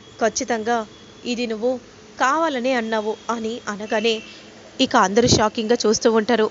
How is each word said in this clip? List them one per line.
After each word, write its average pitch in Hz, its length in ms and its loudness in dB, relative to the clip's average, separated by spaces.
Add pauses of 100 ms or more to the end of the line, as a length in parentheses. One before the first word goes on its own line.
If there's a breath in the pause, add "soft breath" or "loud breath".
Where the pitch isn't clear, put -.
(180)
ఖచ్చితంగా 226 600 -2 (460)
ఇది 240 220 -4
నువ్వు 226 240 -2 (480)
కావాలనే 269 560 0
అన్నావు" 220 400 -2 (160)
అని 226 240 -6 (140)
అనగానే 214 460 -2 (680 loud breath)
ఇక 262 160 2
అందరూ 214 320 4
షాకింగ్గా 214 480 2
చూస్తూ 220 360 2
ఉంటారు. 220 380 2